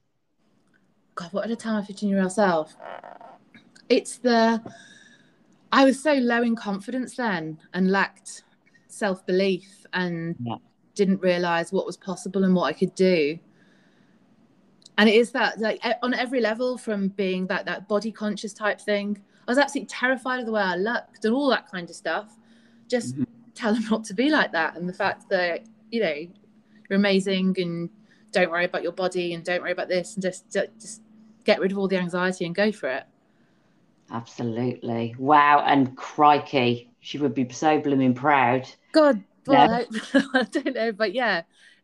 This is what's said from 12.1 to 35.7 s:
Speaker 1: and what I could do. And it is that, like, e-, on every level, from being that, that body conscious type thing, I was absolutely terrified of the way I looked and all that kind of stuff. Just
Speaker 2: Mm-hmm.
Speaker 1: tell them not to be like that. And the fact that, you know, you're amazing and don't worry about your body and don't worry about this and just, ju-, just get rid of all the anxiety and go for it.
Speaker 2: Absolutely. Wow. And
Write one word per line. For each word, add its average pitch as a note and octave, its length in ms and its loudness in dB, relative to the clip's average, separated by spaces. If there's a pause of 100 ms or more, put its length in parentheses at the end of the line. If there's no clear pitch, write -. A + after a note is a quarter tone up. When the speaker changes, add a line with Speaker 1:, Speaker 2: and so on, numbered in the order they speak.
Speaker 1:
and F#3 100 4
what F3 100 2
I C#3 100 0
could F#3 200 -2
do. E3+ 440 2 (1600)
And G#3+ 120 8
it G3+ 40 6
is A#3 180 6
that, G#3+ 280 -2
like, A3 240 -2
e-, A#3 80 0 (100)
on B3 120 -2
every B3 260 -2
level, A#3 380 -2
from G3+ 300 -4
being F#3 400 -4
that, F#3 180 -4
that F3+ 200 -8
body G#3+ 240 -2
conscious G#3 440 -8
type G3+ 260 -4
thing, G3+ 380 -2 (280)
I - 40 -4
was B3 80 2
absolutely C#4+ 300 -2
terrified B3+ 520 -2
of A#3 60 -8
the A3+ 60 -4
way G#3+ 100 0
I F#3 140 -2
looked A3 480 -6
and A3 100 2
all C#4 160 0
that - 200 -2
kind F3 200 -10
of - 60 -18
stuff. F3+ 400 -6 (520)
Just A#3 260 -4
Speaker 2:
Mm-hmm. C#3 100 -2 (300)
Speaker 1:
tell G#3+ 200 -2
them A3+ 160 -2
not G#3+ 140 -2
to G3+ 100 -14
be B3+ 160 0
like C4 220 2
that. D#3+ 240 -2
And F3+ 120 -6
the - 60 -8
fact - 340 -4
that, F3 380 -2 (260)
you A#3 80 0
know, E3 140 -2 (760)
you're G3 100 0
amazing F#3+ 600 2
and E3+ 320 -4 (420)
don't F3+ 180 2
worry E3+ 140 -2
about F3+ 180 -4
your E3+ 100 -4
body F3+ 420 -2
and E3 100 -10
don't F3+ 160 -2
worry D#3 120 -4
about E3+ 160 -6
this F3 260 -4
and F#3 80 -6
just, - 280 -6
ju-, - 160 -2 (140)
just - 220 -18 (420)
get F3+ 160 4
rid F#3+ 120 -2
of G3 60 -6
all G3 100 -2
the F#3 100 0
anxiety F3+ 480 -2
and E3+ 80 -6
go G#3 180 0
for F3 160 -8
it. B2+ 160 -6 (1040)
Speaker 2:
Absolutely. A#2 1080 -6
Wow. D3 480 6
And C3+ 300 4